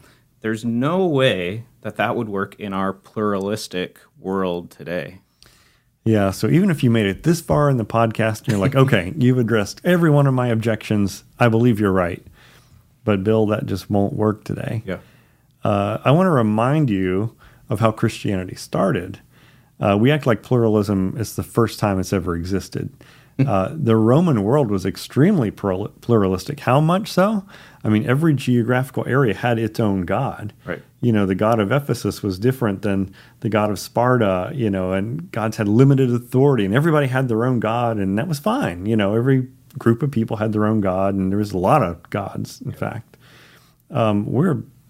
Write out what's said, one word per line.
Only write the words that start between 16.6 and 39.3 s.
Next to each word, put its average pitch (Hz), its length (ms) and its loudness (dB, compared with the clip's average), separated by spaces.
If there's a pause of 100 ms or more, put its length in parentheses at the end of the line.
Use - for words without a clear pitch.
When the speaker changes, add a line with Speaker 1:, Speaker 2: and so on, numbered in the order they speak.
Speaker 2:
you 95 460 -2 (320)
of 123 120 -2
how 113 120 4
Christianity 101 640 -4
started. 104 640 -4 (580)
Uh, 101 200 2
we 123 120 4
act 147 160 0
like 113 160 2
pluralism 107 760 2
is - 200 -8
the 98 60 -4
first - 360 0
time 98 200 0
it's 92 140 -4
ever 87 240 -2
existed. 90 600 -6
Speaker 1:
<laughs> - 20 -20 (460)
Speaker 2:
Uh, 98 280 0
the 117 220 2
Roman 123 460 4
world 120 280 2
was 95 140 -2
extremely 127 680 0
plural-, 98 380 -4 (140)
pluralistic. 95 580 0
How 127 180 2
much 170 320 0
so? 196 320 0 (400)
I 107 60 -4
mean, 107 160 2
every 147 300 2
geographical 123 760 -2
area 123 240 2
had 117 260 -2
its 113 220 -4
own 98 220 0
god. 104 500 -4 (140)
Speaker 1:
Right. 82 160 -10 (180)
Speaker 2:
You 120 100 0
know, 104 140 2
the 95 100 0
god 110 240 2
of 101 140 0
Ephesus 131 500 -4
was 95 160 -4
different 110 440 -2
than 98 320 -2 (240)
the 120 100 -6
god 107 220 2
of 95 80 -4
Sparta, 113 760 0
you 120 140 -2
know, 95 240 -2
and 117 400 -6
gods 110 240 -4
had 107 120 -2
limited 131 420 4
authority, 123 560 2
and 98 80 0
everybody 151 320 2
had 131 220 -2
their 113 180 0
own 127 140 0
god, 113 360 -2
and 98 220 -2
that 156 100 -4
was 147 100 -4
fine. 104 460 -4
You 113 120 0
know, 104 180 0
every 127 340 0 (300)